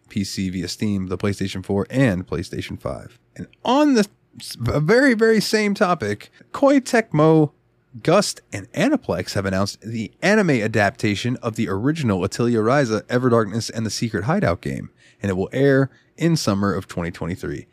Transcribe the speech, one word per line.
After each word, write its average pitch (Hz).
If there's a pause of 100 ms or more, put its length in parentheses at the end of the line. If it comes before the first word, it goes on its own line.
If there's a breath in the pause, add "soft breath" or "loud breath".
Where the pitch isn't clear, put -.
P 101
C 95
via 90
Steam, 101
the 92
PlayStation 98
four, 98
and 110
PlayStation -
five. - (160)
And - (180)
on 277
the 208 (320)
s-, - (100)
a -
very, 233
very 226
same 208
topic, 170 (220 soft breath)
Koei 277
Tecmo, 160 (520)
Gust, 190 (120)
and 98
Aniplex 156
have 98
announced 95
the 113 (100)
anime 190
adaptation 110
of 117
the 110
original 107
Atelier 117
Ryza, 113
Ever 123
Darkness, 113
and 110
the -
Secret 104
Hideout 147
game, 64 (280 soft breath)
and 101
it -
will 92
air 135 (260 soft breath)
in 165
summer 98
of 95
twenty 85
twenty-three. 82